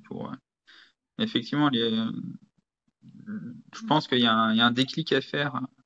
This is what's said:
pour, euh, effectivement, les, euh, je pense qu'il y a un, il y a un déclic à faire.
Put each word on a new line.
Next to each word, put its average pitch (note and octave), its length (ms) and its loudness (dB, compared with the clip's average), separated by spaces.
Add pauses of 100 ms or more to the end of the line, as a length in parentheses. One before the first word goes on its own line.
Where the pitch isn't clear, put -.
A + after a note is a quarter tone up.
pour, - 260 -10
euh, - 40 -10 (840)
effectivement, C#3+ 520 2
les, A#2+ 120 2
euh, A2+ 300 0 (1600)
je A3+ 100 -12
pense D#3 220 2
qu'il B2+ 120 2
y A#2+ 60 4
a A2+ 80 4
un, A2 200 4
il A2 40 4
y A#2 40 4
a A#2+ 40 6
un A#2+ 60 6
déclic C3+ 400 -2
à C3+ 100 4
faire. C#3+ 400 -4 (240)